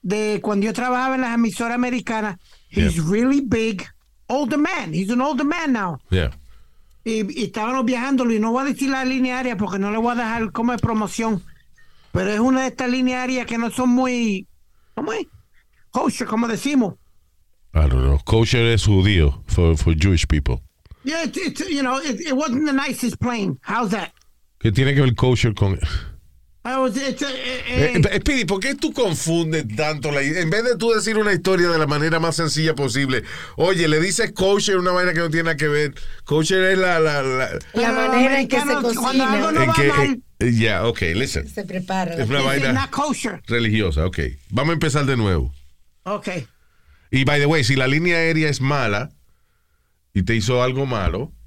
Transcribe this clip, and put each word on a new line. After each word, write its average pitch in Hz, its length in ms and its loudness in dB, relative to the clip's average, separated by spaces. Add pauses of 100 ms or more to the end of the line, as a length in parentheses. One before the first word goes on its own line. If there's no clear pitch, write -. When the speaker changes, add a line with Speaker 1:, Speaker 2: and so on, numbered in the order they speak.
Speaker 1:
de 214 400 -2
cuando 208 240 0
yo 220 60 -2
trabajaba 254 440 -2
en 262 60 -2
las 233 120 -2
emisoras 233 400 0
americanas. 226 600 -2 (340)
He's 196 240 2
Speaker 2:
Yeah. 165 140 -2
Speaker 1:
really 247 360 2
big, 226 400 -2 (440)
older 277 300 -2
man. 294 360 -2
He's 190 160 -2
an 247 100 0
older 277 260 0
man 311 260 -2
now. 185 260 -2 (120)
Speaker 2:
Yeah. 85 200 0 (720)
Speaker 1:
Y, 220 360 -4
y 214 40 -2
estábamos 233 400 -4
viajando, 254 400 0
Luis, 226 160 0
no 226 120 0
voy 262 100 0
a 277 100 -2
decir 269 180 -2
la 262 140 -2
línea 254 340 -2
aérea 247 180 -4
porque 190 220 -4
no 196 120 -2
le 220 80 -2
voy 240 140 0
a 240 40 -2
dejar 226 360 -4
como 233 200 0
de 240 60 -4
promoción, 214 640 -2 (720)
pero 190 180 -2
es 208 100 -2
una 262 220 2
de 262 60 -2
estas 247 220 -4
líneas 254 320 0
aéreas 254 240 -4
que 233 120 -6
no 233 120 -2
son 247 180 0
muy, 240 580 0 (480)
¿cómo - 200 -6
es? 415 120 -6 (640)
Kosher, 240 360 -2
como 226 200 0
decimos. 233 480 0 (800)
Speaker 2:
I 82 60 0 (100)
don't 64 160 2
know. 69 200 4
Kosher 117 420 2
es 113 180 2
judío 95 600 4
for, 82 300 2
for 80 200 2
Jewish 87 300 2
people. 67 340 -2 (440)
Speaker 1:
Yeah, 320 200 -4
it's, - 140 -6
it's, 370 300 -6
you 285 140 -2
know, 262 180 0
it, 254 200 -6
it 320 140 -4
wasn't 285 320 0
the 285 60 0
nicest 269 460 -2
plane. 208 440 -2
How's 220 280 -2
that? 185 200 -2 (480)
Speaker 2:
¿Qué 113 140 2
tiene 135 220 2
que 135 60 4
ver 131 140 6
kosher 123 400 2
con 98 240 2 (840)
Speaker 1:
I 254 140 -4
was, 262 180 0
it's, 269 280 -4
eh, 285 40 -2
eh, 254 360 -6 (340)
Speaker 2:
Eh, - 60 4 (100)
eh, 202 80 0
Speedy, 262 240 0
¿por 190 160 -2
qué 269 140 -2
tú 311 180 -4
confundes 165 720 0 (100)
tanto 151 380 -2
la, 143 80 0
en 160 300 0
vez 214 140 0
de 240 120 2
tú 226 140 0
decir 220 260 2
una 208 160 2
historia 180 380 2
de 165 80 2
la 151 80 2
manera 156 340 0
más 160 160 0
sencilla 156 380 0
posible? 131 480 0 (340)
Oye, 170 320 2
le 156 100 4
dices 196 340 0
kosher 202 440 2
una 180 140 2
vaina 180 240 2
que 170 60 0
no 170 100 0
tiene 165 140 0
nada 165 120 0
que 147 120 0
ver. 147 260 0 (300)
Kosher 160 380 2 (100)
es 185 60 4
la, 180 220 2
la, 147 220 2
la 131 240 0
Speaker 3:
La - 140 -6 (120)
Speaker 1:
Pero 233 220 0
Speaker 3:
manera 262 460 2
en 247 80 -2
que 269 120 2
se 285 60 -2
Speaker 1:
los 285 80 0
americanos, 240 260 -2
cuando 262 240 2
Speaker 3:
cocina. - 80 0
Speaker 1:
algo - 200 0
no - 100 2
Speaker 2:
¿En - 80 2
Speaker 1:
va - 40 2
Speaker 2:
qué? 143 140 4
Speaker 1:
mal, 143 340 2 (180)
Speaker 2:
Eh, 120 120 2
ya, 110 340 2
ok, 120 140 -2 (140)
listen. 104 340 -2
Speaker 3:
Se 202 160 -10
prepara. 185 520 -4
Speaker 2:
Es 107 120 -2
una 139 120 0
Speaker 1:
This 135 160 0
is 139 60 0
Speaker 2:
vaina 131 120 0
Speaker 1:
not 135 160 -2
kosher. 269 560 -4
Speaker 2:
religiosa, 107 580 0
ok. - 140 -4 (320)
Vamos 143 200 0
a 170 40 0
empezar 147 320 0
de 131 100 0
nuevo. 87 380 0 (480)
Speaker 1:
Ok. 208 260 -8 (840)
Speaker 2:
Y, 131 140 2
by 147 160 2
the 143 60 2
way, 151 180 2
si 127 100 2
la 131 140 2
línea 170 300 2
aérea 160 320 2
es 135 100 -4
mala 131 480 0 (1040)
y 98 120 2
te 113 120 0
hizo 123 260 2
algo 131 220 0
malo 110 480 -2 (140)